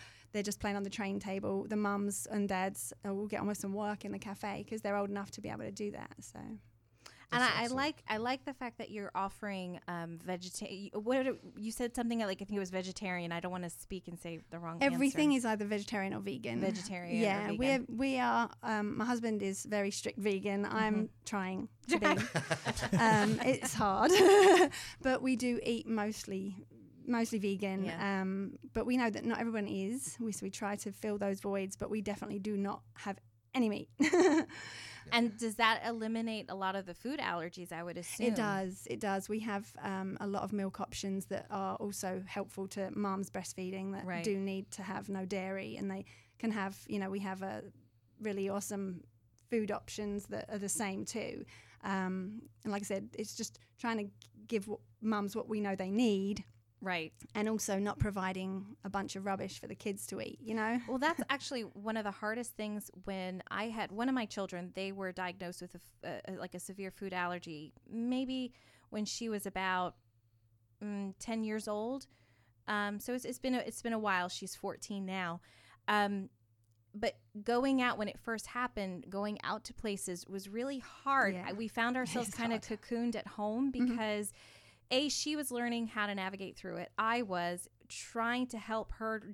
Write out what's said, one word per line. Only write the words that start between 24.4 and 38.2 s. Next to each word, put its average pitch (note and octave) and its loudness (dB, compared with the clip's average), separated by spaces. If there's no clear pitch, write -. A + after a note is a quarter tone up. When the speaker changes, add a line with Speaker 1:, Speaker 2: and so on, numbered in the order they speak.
Speaker 1:
but C4 4
we C4 4
do A#3+ 2
eat A#3 0
mostly, G3+ -2
mostly A3+ 2
vegan. G3 0
Speaker 2:
Yeah. F#3+ 0
Speaker 1:
Um, G3 -2
but A3 0
we B3 4
know A#3+ 4
that - -4
not A3+ 2
everyone A3+ 0
is. G#3 -2
We, A3+ -2
so G3 -6
we F#3+ -4
try G3+ -4
to G3+ -6
fill G#3 -2
those G3 0
voids, G3 -2
but - -6
we G#3+ -2
definitely G3+ -4
do G#3 -2
not G3 -2
have G3+ -8
any A#3+ 4
meat. - -4
<laughs> D#4 8
Speaker 2:
And A#3 4
does A3+ -2
that A3+ 6
eliminate A3+ -2
a F#3 -6
lot F#3+ 0
of F#3+ -4
the F3 -10
food C#4 -4
allergies, F3 -2
I E3 -4
would E3+ -6
assume? G3 -2